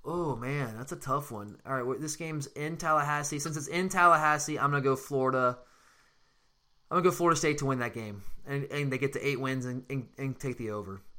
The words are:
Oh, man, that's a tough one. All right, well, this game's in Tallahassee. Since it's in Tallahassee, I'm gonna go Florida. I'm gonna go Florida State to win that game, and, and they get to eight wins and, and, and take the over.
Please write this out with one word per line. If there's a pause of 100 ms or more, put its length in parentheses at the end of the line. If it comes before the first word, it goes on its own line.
Oh,
man,
that's
a
tough
one.
All
right,
well,
this
game's
in
Tallahassee.
Since
it's
in
Tallahassee,
I'm
gonna
go
Florida. (1300)
I'm
gonna
go
Florida
State
to
win
that
game, (240)
and,
and
they
get
to
eight
wins
and,
and, (100)
and
take
the
over. (160)